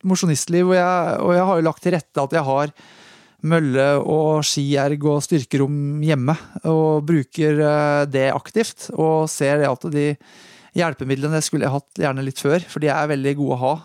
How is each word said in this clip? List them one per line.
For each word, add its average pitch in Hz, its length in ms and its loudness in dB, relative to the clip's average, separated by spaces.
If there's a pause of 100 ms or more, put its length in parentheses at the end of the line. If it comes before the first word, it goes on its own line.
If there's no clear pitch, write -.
mosjonistliv, 180 640 2
og 185 80 4
jeg, 180 380 2 (100)
og 180 80 4
jeg 180 160 4
har 180 120 2
jo 160 40 2
lagt 160 220 -2
til 180 80 0
rette 151 260 -4
at 139 160 -2
jeg 156 80 0
har 139 280 0 (680)
mølle 143 440 2 (100)
og 156 480 0
skierg 143 640 0
og 147 160 0
styrkerom 143 540 0 (260)
hjemme, 147 300 2 (340)
og 156 400 2
bruker, 151 560 0
eh, 147 420 2
det 135 220 0
aktivt, - 640 -4
og 160 400 2
ser 147 300 0
det 139 100 2
at 147 160 -8
de 147 160 0 (720)
hjelpemidlene 147 640 -2
skulle - 240 -2
jeg 135 100 0
hatt - 280 -6
gjerne 135 220 -2
litt 135 160 -8
før, 151 200 2
for 160 240 -10
de 147 80 2
er 151 160 -2
veldig 143 280 -2
gode 139 200 -2
å 123 60 -6
ha, 131 100 2 (120)